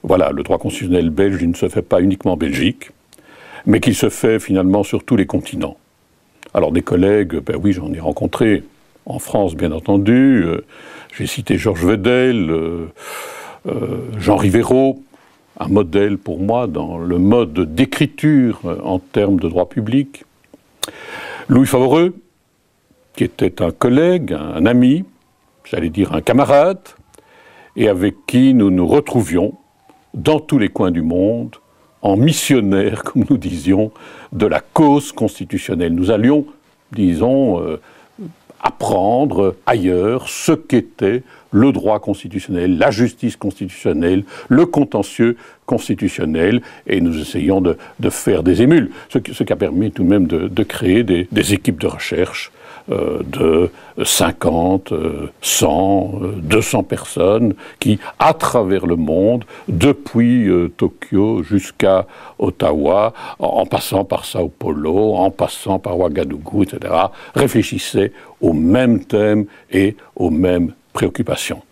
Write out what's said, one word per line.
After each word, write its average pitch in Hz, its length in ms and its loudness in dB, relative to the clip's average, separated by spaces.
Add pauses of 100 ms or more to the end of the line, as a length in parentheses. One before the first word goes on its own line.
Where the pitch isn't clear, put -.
voilà, 82 300 2
le 71 100 -6
droit 87 160 -2
constitutionnel 90 520 -2
belge, 98 300 0
il 85 100 0
ne 85 40 -2
se 98 140 -4
fait 92 140 -4
pas - 180 0
uniquement 95 320 0
en 85 40 -2
Belgique, 69 540 -4 (760)
mais 104 140 2
qu'il 110 160 2
se - 140 0
fait 110 320 0
finalement 95 420 2
sur - 220 -4
tous - 100 0
les 95 120 2
continents. - 500 -6 (760)
Alors 78 200 0
des 87 100 0
collègues, 92 540 0
ben - 180 -6
oui, 98 180 0
j'en 78 200 -4
ai 78 80 -8
rencontré 90 640 0 (400)
en - 160 -8
France, 98 340 -2
bien 85 160 -4
entendu. 104 720 2
Euh, 85 220 -4 (520)
j'ai 98 120 -6
cité - 300 -4
Georges 87 280 0
Vedel, 113 640 2
euh, 82 360 -4 (800)
euh, - 300 -6 (200)
Jean 101 160 2
Rivero, 117 680 2 (580)
un 82 100 -8
modèle 98 500 2
pour 80 200 -8
moi 113 280 -2
dans 82 320 -6
le 87 180 -2
mode 90 580 2
d'écriture, 139 920 0
euh, 87 180 -6
en 90 140 -2
termes 98 420 0
de 85 80 -2
droit 87 220 0
public. 120 540 -2 (1200)
Louis 131 180 6
Favoreux, 139 480 2 (1000)
qui - 100 -2
était - 380 -4
un 85 80 0
collègue, 135 640 0
un, 76 220 -8
un 80 100 2
ami, 127 400 4 (580)
j'allais 85 240 -4
dire 87 240 -2
un 80 80 -2
camarade, 143 680 2 (880)
et 107 140 2
avec 95 280 0 (100)
qui 131 260 4
nous 104 180 4
nous 90 160 2
retrouvions 90 680 0 (580)
dans 151 280 0
tous 151 180 -2
les 101 100 2
coins 92 220 0
du 85 100 -2
monde, 101 560 -2 (460)
en 98 160 2
missionnaire, 110 840 2
<laughs> - 20 -12
comme 113 260 0
nous 135 80 4
disions, 95 540 0 (400)
de 113 120 0
la 90 160 2
cause 143 500 2
constitutionnelle. 87 840 -4
Nous 90 160 0
allions, 127 340 4 (480)
disons, 101 720 0
euh, 80 180 -6 (800)
apprendre 101 1040 0
ailleurs 101 640 0
ce - 240 -2
qu'était 120 680 0 (300)
le 123 200 4
droit 104 280 0
constitutionnel, 92 760 -4
la 92 140 4
justice 113 460 -2
constitutionnelle, 92 880 -2 (240)
le 151 180 6
contentieux 120 680 -2 (280)
constitutionnel, 95 960 -2 (260)
et 101 140 0
nous 82 180 0
essayons 85 420 -2
de, 85 180 0 (200)
de - 120 -2
faire 87 320 -2
des 87 200 2
émules, 135 280 4 (180)
ce 139 100 -4
qui, - 140 -6
ce - 100 -6
qui 104 100 -2
a 90 40 0
permis 95 340 -2
tout - 120 -6
de 85 60 2
même 95 180 4
de, 85 220 -2
de 98 140 -2
créer 104 400 0
des, 90 300 0
des 104 220 2
équipes 92 260 -2
de 101 60 -4
recherche, - 680 -6 (380)
euh, 76 340 -2
de 82 460 2 (340)
cinquante, 87 880 0
euh, 78 360 -6 (120)
cent, 95 800 0
euh, 92 140 -4
deux 92 240 0
cents 107 220 -2
personnes 104 720 0 (260)
qui, 107 180 0 (200)
à 156 160 4
travers 95 520 0
le 85 100 0
monde, 92 480 0 (220)
depuis, 120 840 2
euh, 87 280 2
Tokyo 101 640 0
jusqu'à 95 640 0 (320)
Ottawa, 87 760 0 (240)
en, - 80 -2
en - 200 0
passant - 380 -2
par - 220 -6
Sao 85 220 -4
Paulo, 82 680 -2
en 95 160 0
passant 95 480 -4
par 90 200 -6
Ouagadougou, 78 680 -2
et - 40 -4
cetera, 87 440 -2 (220)
réfléchissaient 104 800 0 (300)
aux 87 100 2
mêmes 98 520 2
thèmes 104 420 0 (260)
et 98 240 2 (200)
aux 87 140 0
mêmes 87 440 0 (180)
préoccupations. - 800 -4